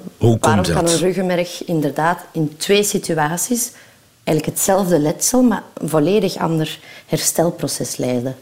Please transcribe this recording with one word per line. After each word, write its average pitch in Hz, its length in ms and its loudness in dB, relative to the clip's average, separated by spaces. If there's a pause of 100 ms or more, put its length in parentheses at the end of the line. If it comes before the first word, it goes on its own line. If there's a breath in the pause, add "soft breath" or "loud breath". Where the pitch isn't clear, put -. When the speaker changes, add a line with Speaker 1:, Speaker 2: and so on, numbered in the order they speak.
(180)
Speaker 1:
Hoe 120 120 4
komt 113 140 2
Speaker 2:
waarom 107 200 2
Speaker 1:
dat? 85 100 0
Speaker 2:
kan 170 140 2
een 165 100 2
ruggenmerg 180 680 -2
inderdaad 156 680 -2
in 156 240 -2
twee 202 260 2
situaties 175 880 -2 (520 loud breath)
eigenlijk 156 340 -2
hetzelfde 185 400 2
letsel, 180 440 2
maar 214 200 2 (120)
een - 140 -6
volledig 165 480 2
ander 160 420 -2 (280 loud breath)
herstelproces - 880 -2
leiden? 127 460 -2